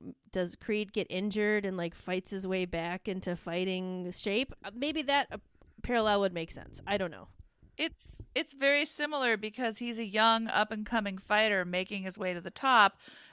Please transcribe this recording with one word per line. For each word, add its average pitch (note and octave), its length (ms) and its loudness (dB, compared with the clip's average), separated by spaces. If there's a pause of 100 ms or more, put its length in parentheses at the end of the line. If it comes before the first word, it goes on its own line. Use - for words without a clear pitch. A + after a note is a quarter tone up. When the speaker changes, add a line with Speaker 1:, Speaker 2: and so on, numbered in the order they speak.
(340)
Speaker 1:
Does F3+ 240 -2
Creed G#3+ 340 -2
get G3+ 180 -2
injured G#3 560 0
and, F#3+ 120 -2
like, E3+ 180 -4
fights F#3 360 -4
his F#3+ 140 -4
way F#3 200 0
back E3+ 420 -4
into F#3 300 -4
fighting F#3 760 -4
shape? G#3+ 420 -2 (120)
Uh, G3 100 -12
maybe D4 280 -2
that, C#4 280 2
uh, - 60 -6 (440)
parallel A3 380 2
would F#3+ 140 2
make E3+ 180 -6
sense. - 340 -14
I G3+ 120 2
don't F#3 120 -2
know. G2 200 -14 (480)
Speaker 2:
It's, - 460 -6 (120)
it's D#4 180 -2
very C#4 300 4
similar D4 540 0
because A3 400 -4
he's A#3+ 200 -4
a A3+ 80 -2
young, A3+ 420 4
up-and-coming G#3+ 720 0
fighter G#3 440 4
making F#3 400 -4
his F#3 140 -6
way F#3 160 -2
to F3 80 -6
the F#3 100 -8
top, A#3 480 6 (340)